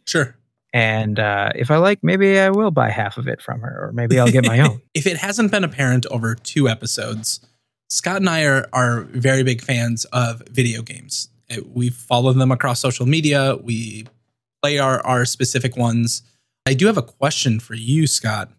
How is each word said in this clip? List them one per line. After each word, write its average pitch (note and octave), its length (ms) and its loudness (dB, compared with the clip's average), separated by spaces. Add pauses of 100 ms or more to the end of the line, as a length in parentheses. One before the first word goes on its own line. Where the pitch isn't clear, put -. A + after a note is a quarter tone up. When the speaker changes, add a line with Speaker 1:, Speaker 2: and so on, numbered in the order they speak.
Speaker 1:
Sure. D3 300 -2 (380)
Speaker 2:
And, A2 460 0
uh, G#2 360 0
if B2 160 -2
I D3+ 60 6
like, G3 260 2
maybe G3 360 4
I F#3+ 120 4
will G#3 200 2
buy B2 200 2
half G#2 260 -4
of B2+ 100 -6
it - 140 -6
from A#2+ 200 -10
her, - 260 -10
or A#2 60 -12
maybe A#2+ 260 2
I'll B2 120 6
get B2+ 140 4
my A2+ 140 4
own. C#3+ 280 4
Speaker 1:
<laughs> - 60 -14
If D#3 140 -2
it E3+ 100 0
hasn't G3+ 340 0
been G3+ 120 2
apparent B2+ 440 0
over A2+ 280 -4
two C3+ 340 0
episodes, A2 720 -6 (500)
Scott F3+ 280 -2
and F#3+ 120 2
I D#3+ 140 2
are, C3+ 300 2
are A#2+ 280 0
very C3 420 0
big B2 180 0
fans A#2 440 -2
of A#2 460 -4
video A#2 320 0
games. - 460 -12 (200)
Uh, A#2 120 -10 (120)
we B2 160 0
follow B2+ 440 0
them C3 180 4
across B2+ 300 0
social B2 240 -2
media. C#3+ 560 2
We A2 440 -8 (560)
play C#3+ 160 0
our, C3+ 280 2
our B2 200 2
specific B2 520 -4
ones. A#2 440 -2 (440)
I C3+ 80 0
do C3+ 140 2
have A3 100 0
a D3 40 0
question - 600 -2
for - 140 -14
you, C3 300 0
Scott. G#2+ 540 -4